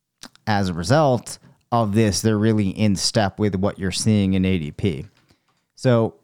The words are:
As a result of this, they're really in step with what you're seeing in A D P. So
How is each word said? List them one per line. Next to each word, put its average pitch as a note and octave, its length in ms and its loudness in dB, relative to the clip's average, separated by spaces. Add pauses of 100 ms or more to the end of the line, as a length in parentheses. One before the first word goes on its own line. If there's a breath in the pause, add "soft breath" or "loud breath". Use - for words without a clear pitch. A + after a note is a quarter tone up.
(460)
As G2+ 220 0
a F2+ 60 -4
result B2 640 0 (340 soft breath)
of A2+ 220 0
this, G#2+ 260 2
they're A2 160 2
really G#2+ 320 2
in G2+ 280 0
step G2 420 -2
with G#2 160 0
what F#2+ 240 -2
you're F#2 140 -4
seeing G2+ 420 2
in F#2 100 2
A F#2 140 0
D D2+ 120 -6
P. E2+ 360 -6 (680)
So A#2 480 2